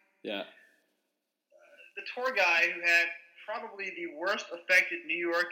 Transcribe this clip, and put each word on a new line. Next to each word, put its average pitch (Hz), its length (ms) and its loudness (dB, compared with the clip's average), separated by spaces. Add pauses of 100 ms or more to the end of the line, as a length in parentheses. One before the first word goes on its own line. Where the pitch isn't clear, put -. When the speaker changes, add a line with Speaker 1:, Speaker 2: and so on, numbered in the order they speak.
(220)
Speaker 1:
Yeah. 101 200 -6
Speaker 2:
Uh, - 1120 -20 (400)
the 240 80 -12 (100)
tour 254 180 -2
guy 175 380 4
who 175 120 -8
had 170 280 4 (340)
probably 226 520 -10
the 170 220 -8
worst 190 340 -2
affected 175 560 2
New 165 100 -2
York 170 340 0